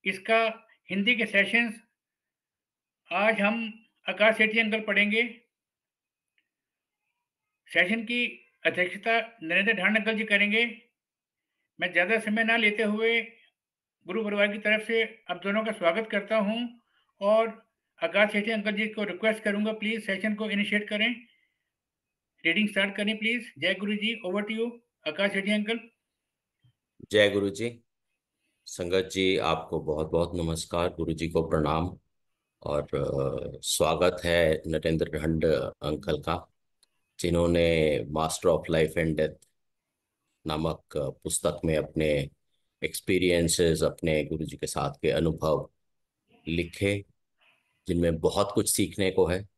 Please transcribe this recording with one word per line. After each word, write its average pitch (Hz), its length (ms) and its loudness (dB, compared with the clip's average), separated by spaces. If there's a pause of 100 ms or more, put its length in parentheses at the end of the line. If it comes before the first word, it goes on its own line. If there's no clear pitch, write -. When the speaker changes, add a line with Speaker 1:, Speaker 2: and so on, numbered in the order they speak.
Speaker 1:
इसका 220 600 0 (220)
हिंदी 202 260 2
के 214 100 0
sessions 208 500 2 (1400)
आज 202 280 2
हम 220 320 0 (360)
आकाश 214 280 4
सेठी 220 220 4
अंकल 220 200 0
पढ़ेंगे। 208 440 2 (2500)
Session 185 360 0
की 240 420 -4 (200)
अध्यक्षता 202 800 0
नरेंद्र 190 300 2
ढांड 196 240 2
अंकल 214 160 0
जी 220 100 -2
करेंगे। 208 580 0 (1000)
मैं 180 100 -4
ज़्यादा 190 280 2
समय 220 240 0
ना 226 140 2
लेते 214 260 2
हुए 220 380 0 (840)
गुरु 214 160 -4
परिवार 208 240 2
की 208 100 -4
तरफ 214 300 0
से 226 420 -2
आप 180 140 -6
दोनों 208 220 0
का 220 60 -2
स्वागत 202 400 0
करता 214 260 0
हूं 226 300 -2 (600)
और 220 440 2 (320)
आकाश 202 280 2
सेठी 214 200 -2
अंकल 208 200 -2
जी 214 160 -2
को 214 160 -6
request 214 400 -2
करूंगा, 208 300 0
please 214 320 -6
session 208 300 -2
को 214 140 -6
initiate 208 400 -2
करें, 220 260 -2 (1300)
Reading 202 240 2
start 196 260 -2
करें 208 220 -2
please। 226 420 -6
जय 175 140 0
गुरु 202 200 -4
जी, 214 360 -4
over 208 180 -4
to 220 100 -6
you, 233 140 -2 (360)
आकाश 196 240 0
सेठी 196 200 -2
अंकल। 214 280 -2 (1300)
Speaker 2:
जय 104 180 6
गुरु 98 200 0
जी। 113 340 -6 (840)
संगत 92 480 -2
जी, 95 240 2
आपको 80 420 -2
बहुत 78 320 -4
बहुत 85 240 2
नमस्कार, 85 540 -2
गुरु 82 240 -4
जी 80 160 -4
को 80 200 0
प्रणाम 80 480 0 (640)
और, 73 180 -2
अ, 67 800 -4
स्वागत 82 640 2
है 85 420 4
नरेंद्र 78 520 0
ढंड 80 260 0 (380)
अंकल 76 340 -2
का, 82 340 -6 (680)
जिन्होंने 85 800 2 (120)
Master 80 360 -2
of 80 140 4 (140)
Life 80 220 2
and 80 180 0
Death 78 320 -2 (1000)
नामक, 78 500 -4
अ, 69 120 -2
पुस्तक - 560 -4
में 78 120 2
अपने 76 520 0 (540)
एक्सपीरियंसेस, 85 1000 2
अपने 76 400 0
गुरु 78 220 -6
जी - 120 -12
के - 100 -8
साथ - 240 -4
के - 180 -2
अनुभव 78 600 0 (800)
लिखे, 87 580 -2 (840)
जिनमें 85 320 2
बहुत 98 360 2
कुछ 104 180 0
सीखने 95 380 0
को 92 140 4
है। 92 220 -2 (100)